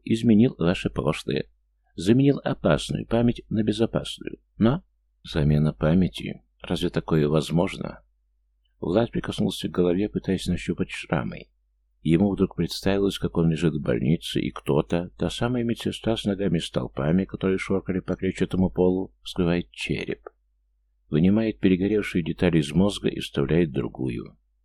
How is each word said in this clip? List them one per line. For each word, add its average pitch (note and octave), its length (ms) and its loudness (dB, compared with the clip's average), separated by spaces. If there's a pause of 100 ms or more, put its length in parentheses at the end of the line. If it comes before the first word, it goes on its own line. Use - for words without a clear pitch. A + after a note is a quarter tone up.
изменил A2+ 540 6
ваше F2 300 0
прошлое, - 580 -4 (500)
заменил C3 480 4
опасную - 640 0
память A#2+ 420 0
на G#2+ 160 0
безопасную. - 760 -2 (180)
Но B2 280 2 (400)
замена D2+ 480 2
памяти... - 680 0 (180)
Разве F2 300 -4
такое D2+ 380 0
возможно? D#2 720 -2 (760)
Влад G#2 320 0
прикоснулся - 580 -4
к D#2 40 -10
голове, F2+ 360 0
пытаясь - 380 -4
нащупать F2+ 440 -4
шрамы. - 580 -6 (540)
Ему E2+ 300 4
вдруг F#2 220 0
представилось, G2 640 0
как - 180 -4
он E2 140 4
лежит D#2+ 240 0
в D2 80 -4
больнице, B1+ 580 0
и - 100 -2
кто-то, E2+ 680 -2
та E2+ 100 -2
самая A#2+ 360 -4
медсестра A2+ 520 -2
с - 80 -8
ногами-столпами, E2+ 1000 0
которые F#2+ 340 -2
шоркали F#2+ 400 -2
по F2+ 160 -4
клетчатому F#2 560 0
полу, F#2 420 0 (100)
вскрывает F2 500 -2
череп. - 500 -6 (880)
Вынимает G2+ 480 2
перегоревшую F#2+ 680 2
деталь E2 320 2
из D2 160 0
мозга F#2+ 360 2
и - 100 -6
вставляет D2 540 0
другую. A#1+ 680 -6 (260)